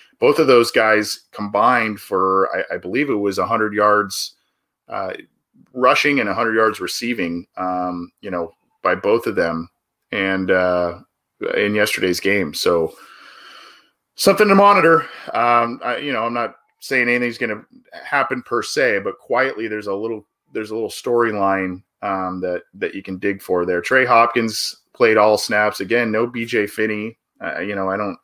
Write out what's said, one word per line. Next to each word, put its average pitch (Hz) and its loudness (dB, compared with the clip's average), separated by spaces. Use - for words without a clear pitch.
both 147 4
of 156 4
those 120 6
guys 110 2
combined 107 0
for, 95 0
I, 90 -4
I - -4
believe 113 -4
it 131 0
was 101 -2
a 92 0
hundred 107 -2
yards, 104 0
uh, 98 -8
rushing 135 2
and 110 -2
a 98 -2
hundred 113 -2
yards 110 2
receiving, 90 -6
um, 90 -6
you 101 -12
know, 85 -6
by 90 0
both 101 0
of 104 -4
them 82 -2
and, 95 -2
uh, 90 0
in 104 0
yesterday's 101 0
game. 98 0
So 82 0
something 202 4
to 196 6
monitor. 190 6
Um, 120 2
I, 117 -4
you 143 -6
know, 113 -2
I'm 117 -4
not 117 -4
saying 127 0
anything's 120 0
gonna 110 -6
happen 135 -2
per 120 -4
se, 120 0
but 98 -8
quietly 120 -2
there's 107 -8
a 101 -4
little, 107 -6
there's 110 -8
a - -8
little 110 -4
storyline, 98 0
um, 95 -4
that, 90 -4
that 95 -6
you 98 -12
can 95 -10
dig 98 -4
for 90 -2
there. 90 0
Trey 131 2
Hopkins 117 2
played 110 4
all 107 6
snaps 107 -2
again. 113 0
No 110 0
B 120 -6
J 113 0
Finney. 110 -6
Uh, 76 -6
you 101 -6
know, 95 -4
I 95 -2
don't, 101 -6